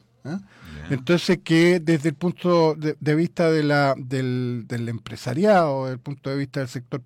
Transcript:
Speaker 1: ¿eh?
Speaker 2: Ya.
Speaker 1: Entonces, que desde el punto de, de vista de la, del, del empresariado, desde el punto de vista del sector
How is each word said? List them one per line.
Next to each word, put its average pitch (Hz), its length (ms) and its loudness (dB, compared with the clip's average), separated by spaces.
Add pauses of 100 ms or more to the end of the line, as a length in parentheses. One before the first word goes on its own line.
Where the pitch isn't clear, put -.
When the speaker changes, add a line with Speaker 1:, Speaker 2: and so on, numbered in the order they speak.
(260)
Speaker 1:
¿eh? 151 100 -8 (540)
Speaker 2:
Ya. 143 60 -2
Speaker 1:
Entonces, 165 480 0
que 170 360 4
desde 160 300 0
el 143 60 -2
punto 170 600 2
de, 151 240 -4
de 151 160 0
vista 165 360 2
de 156 120 2
la, 143 340 4
del, 127 680 -4
del 117 220 -6
empresariado, 135 960 0
desde 131 80 -6
el 123 60 -10
punto 139 320 -10
de 139 60 -4
vista 139 220 -4
del 131 100 -4
sector 127 360 -10